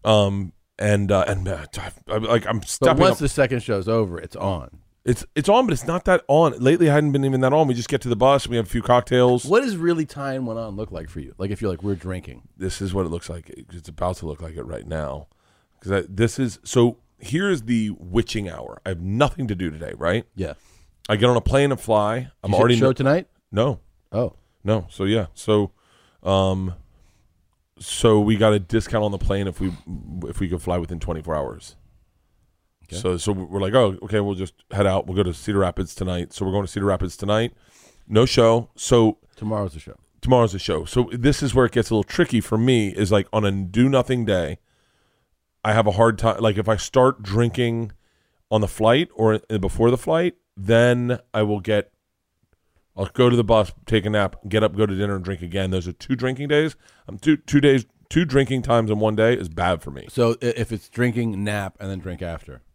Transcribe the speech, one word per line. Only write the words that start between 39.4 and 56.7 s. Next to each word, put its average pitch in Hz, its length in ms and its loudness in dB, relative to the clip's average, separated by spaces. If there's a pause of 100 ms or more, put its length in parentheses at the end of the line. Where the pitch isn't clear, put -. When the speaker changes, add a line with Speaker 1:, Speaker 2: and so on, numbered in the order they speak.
Speaker 2:
the 78 60 -16
show. - 160 -20 (260)
Speaker 1:
tomorrow's 120 320 4
the 95 60 -6
show. 80 260 -4
So 117 280 -2
this 123 280 0
is 127 140 -2
where 127 100 6
it 113 60 -2
gets 117 180 -2
a 113 40 0
little 104 100 0
tricky 127 380 0
for - 160 -4
me, 117 320 2
is, 98 220 0
like, 101 200 2
on 107 140 0
a 98 60 0
do 98 360 0
nothing 127 380 0
day, 90 320 -2 (1080)
I 107 100 0
have 110 140 4
a 104 40 2
hard 110 260 4
time. 104 240 0
Like, 107 160 2
if 104 100 -2
I 113 80 2
start 131 460 2
drinking 117 720 -2 (600)
on 110 100 2
the 101 60 0
flight 123 460 2
or, 110 260 2 (100)
uh, 107 100 -2
before 110 320 2
the 127 60 0
flight, 165 380 -2 (220)
then 120 640 2 (140)
I 107 100 0
will 104 180 -2
get, 104 320 -2 (1040)
I'll 95 80 -4
go 123 240 4
to 123 60 4
the 117 100 4
bus, 107 260 4 (140)
take 107 200 2
a 107 40 -2
nap, 101 260 0 (140)
get 107 140 2
up, 104 120 0
go 107 120 2
to 98 80 -2
dinner, 101 200 -2
and 92 80 -8
drink 90 200 -8
again. 92 260 -4
Those 90 180 -2
are 87 60 -10
two - 240 -6
drinking 131 320 -4
days. 151 260 2 (320)